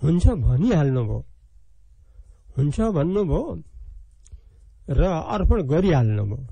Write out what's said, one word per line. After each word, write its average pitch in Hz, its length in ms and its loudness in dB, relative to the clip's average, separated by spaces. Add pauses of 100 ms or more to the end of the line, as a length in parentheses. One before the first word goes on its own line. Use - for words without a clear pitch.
हुन्छ 170 240 4
भनिहाल्नुभयो, 131 960 2 (1300)
हुन्छ 143 240 -2
भन्नुभयो 190 840 -2 (1300)
र 147 140 2
अर्पण 190 600 0
गरिहाल्नुभयो। 127 880 0